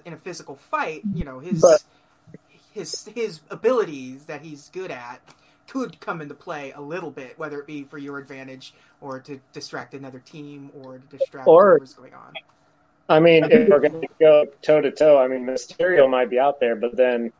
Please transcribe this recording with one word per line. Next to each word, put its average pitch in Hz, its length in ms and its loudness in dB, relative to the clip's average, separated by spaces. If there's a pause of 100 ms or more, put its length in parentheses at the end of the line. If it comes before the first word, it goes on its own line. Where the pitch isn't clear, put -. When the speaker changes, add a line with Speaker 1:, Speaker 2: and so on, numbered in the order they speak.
Speaker 1:
in 175 80 -18
a 156 60 -18
physical 165 380 -18
fight, 226 440 -10 (140)
you 170 100 -6
know, 131 160 -16
his, 160 220 -6
Speaker 2:
But 160 200 6 (880)
Speaker 1:
his, - 420 -14
his 214 260 -8 (100)
abilities 160 760 -4
that 147 160 -14
he's 147 260 -20
good 180 220 -14
at 123 300 -16 (460)
could 240 320 -10
come 180 220 -12
into 147 140 -16
play 143 380 -14
a 147 80 -20
little 170 300 -12
bit, 127 280 -18
whether 147 200 -12
it 143 80 -14
be 151 180 -14
for 139 120 -20
your 143 220 -14
advantage 135 560 -20 (260)
or 135 200 -14
to 135 200 -18 (140)
distract 127 400 -16
another 135 240 -18
team 143 520 -20 (120)
or 131 160 -20
to 131 200 -20
distract 135 300 -4
Speaker 2:
Or 180 240 8
Speaker 1:
whatever's 135 220 0
going 127 200 -20
on. 127 200 -20 (760)
Speaker 2:
I 160 100 4
mean, 165 320 6
if - 200 6
we're 147 100 4
gonna 160 260 -2 (140)
go 151 240 6 (160)
toe 151 220 2
to 139 80 -2
toe, 147 280 4
I 127 100 2
mean, 131 180 -8
Mysterio 135 600 0
might 127 200 0
be 123 100 -2
out 139 220 0
there, 117 160 -2
but 120 200 -6
then 120 440 0